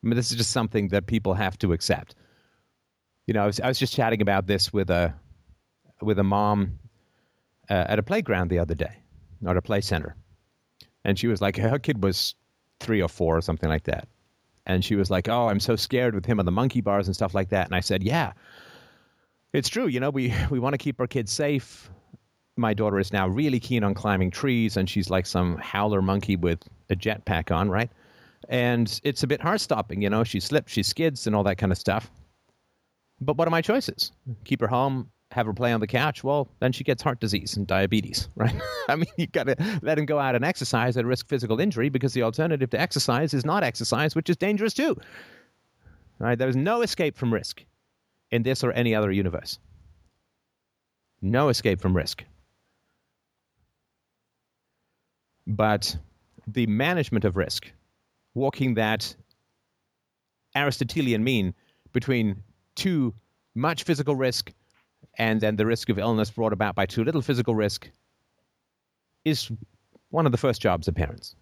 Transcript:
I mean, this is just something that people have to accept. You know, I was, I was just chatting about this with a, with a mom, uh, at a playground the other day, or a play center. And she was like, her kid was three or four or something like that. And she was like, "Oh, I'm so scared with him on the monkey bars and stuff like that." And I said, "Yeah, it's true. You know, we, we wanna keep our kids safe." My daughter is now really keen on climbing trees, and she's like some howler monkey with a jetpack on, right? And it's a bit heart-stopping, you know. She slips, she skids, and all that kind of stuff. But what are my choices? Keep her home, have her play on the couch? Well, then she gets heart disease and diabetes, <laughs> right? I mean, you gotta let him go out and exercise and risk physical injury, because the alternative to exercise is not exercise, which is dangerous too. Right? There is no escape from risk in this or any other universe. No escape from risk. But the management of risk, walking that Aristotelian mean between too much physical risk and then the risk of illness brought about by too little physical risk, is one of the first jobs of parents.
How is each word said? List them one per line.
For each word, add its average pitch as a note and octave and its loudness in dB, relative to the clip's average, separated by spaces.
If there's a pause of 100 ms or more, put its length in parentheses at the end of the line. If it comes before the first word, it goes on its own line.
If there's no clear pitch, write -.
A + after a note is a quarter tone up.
I G#2+ -2
mean, A#2 2
this A#2+ 0
is A#2 -4
just A2+ -2
something G#2+ 0
that F#2+ 0
people G#2 0
have F#2+ -2
to F#2 2
accept. - -2 (1120)
You A2 0
know, G#2 4
I G2+ 4
was, G#2 0
I B2 0
was C3 0
just C3 0
chatting A2+ 2
about G2 2
this G2 2
with F#2+ 0
a, F2 2 (880)
with G#2 2
a G2+ 4
mom, G2+ 2 (920)
uh, F#2 2
at G#2+ 2
a A2 0
playground G#2+ 0
the F2 2
other D#2+ 0
day, - -6 (460)
or F2+ -2
a F2+ 0
play G2+ -2
center. - -4 (880)
And G2 2
she A#2 -2
was G2+ 0
like, G2+ 0
her A2+ 2
kid A#2+ -2
was G2 0 (460)
three A2 0
or E2 2
four E2 0
or E2 2
something E2 -2
like D#2 0
that. - -8 (580)
And F#2 0
she G#2+ -2
was G2 2
like, F#2 0
"Oh, A#2 2
I'm G2+ 0
so A#2 0
scared B2 0
with F#2 -4
him A2+ 2
on G2 2
the F2 2
monkey A#2+ 0
bars G2+ 2
and F#2+ -2
stuff F#2 -2
like F#2+ -2
that." F#2 0
And F#2 -4
I F2+ 2
said, F#2+ -2
"Yeah, D3 0 (1200)
it's - 0
true. A#3+ -2
You B2+ 0
know, C3+ 0
we, C3 0 (180)
we C#3 0
wanna C3+ 0
keep C3+ -4
our B2 0
kids A#2 -2
safe." - -2 (680)
My A2 2
daughter G#2 2
is F#2+ 0
now G2 2
really B2+ 2
keen A#2 0
on G2+ 2
climbing F#2+ 2
trees, A#2 0
and F#2+ 0
she's F#2+ -2
like F2+ 2
some F2 0
howler G2+ 0
monkey F#2+ 2
with E2+ 0 (300)
a G2 4
jetpack F#2 -2
on, F#2+ 2
right? A2 0 (580)
And A#2+ 0
it's D3 -2
a D3 0
bit C#3+ -2
heart-stopping, A2+ -2
you G2+ 2
know. A2 2
She G#2 -2
slips, - -2
she G#2+ 0
skids, D#3 -2
and G#2+ 0
all G2+ 4
that F#2+ 2
kind F#2+ 2
of - 0
stuff. G#2 -2 (1120)
But C3+ -2
what E3 4
are - 2
my E3 2
choices? - -2 (320)
Keep - 0
her A#2 2
home, B2+ 0 (200)
have A#2 0
her A2 -2
play A#2+ 0
on A2+ 2
the G#2+ 0
couch? C3+ -2
Well, C#3 0 (100)
then C3 2
she - -6
gets C3 0
heart B2+ -2
disease G2+ -2
and G2+ -2
diabetes, G2 0
<laughs> - -20
right? A2+ 0 (340)
I C#3 2
mean, E3+ 0 (100)
you E3 -2
gotta C3+ 0 (260)
let D3 0
him D3+ 0
go D3+ 0
out C3 0
and B2 2
exercise B2+ 0
and A#2 0
risk B2 -2
physical A#2 0
injury, D3 2
because C3 0
the B2 2
alternative C3+ 0
to A2+ 0
exercise C#3 0
is C3 0
not F3+ 0
exercise, B2 0
which D#3+ -2
is F3 2
dangerous G#3 0
too. C#4 0 (1200)
Right? A#2 0
There C3 0
is B2+ 2
no G#3 2
escape E3 -2
from A#2+ -2
risk - -4 (680)
in A#2+ 2
this C3 0
or A#2+ 2
any A#2+ 2
other G#2+ 2
universe. F#2 -2 (1600)
No B2 2
escape A2 2
from F#2 2
risk. - -4 (3250)
But G#2+ 0 (500)
the A2 0
management B2 0
of F#2 2
risk, - -4 (640)
walking C3 0
that A2 0 (1400)
Aristotelian C3 0
mean G#2+ 0 (380)
between A2+ 0 (320)
too D3 0 (400)
much C#3+ -2
physical C#3+ 0
risk B2+ -2 (640)
and A2 2
then G#2+ 2
the G#2+ 2
risk A2+ 0
of G2+ 2
illness A2 0
brought A2 0
about G2+ 0
by G2 0
too A2+ -2
little D#3 0
physical B2 0
risk, G#2+ -2 (1300)
is D3+ 0 (600)
one D#3+ 2
of B2+ 6
the A#2+ 2
first B2+ 2
jobs F2 2
of E2 -2
parents. - -4